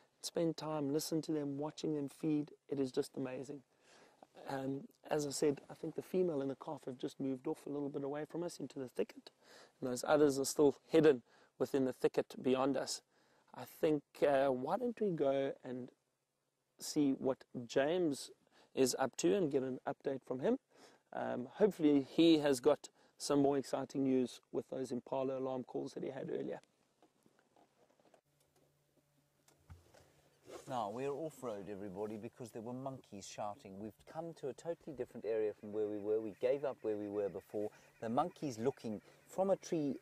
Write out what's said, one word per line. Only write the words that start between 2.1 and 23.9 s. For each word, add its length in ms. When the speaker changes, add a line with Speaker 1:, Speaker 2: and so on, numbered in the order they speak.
Speaker 1:
it 120
is 100
just 260
amazing. 440
Um, 320
as 160
I 40
said, 300
I 40
think 200
the 80
female 380
and 100
the 60
calf 300
have 120
just 220
moved 260
off 200
a 20
little 220
bit 120
away 220
from 180
us 160
into 220
the 80
thicket, 420
and 80
those 200
others 300
are 60
still 300
hidden 340
within 240
the 80
thicket 500
beyond 340
us. 260
I 100
think, 380
uh, 220
why 300
don't 220
we 100
go 420
and 280
see 320
what 320
James 680
is 240
up 200
to 180
and 160
get 100
an 240
update 400
from 140
him. 180
Um, 420
hopefully 540
he 280
has 200
got 300
some 220
more 180
exciting 440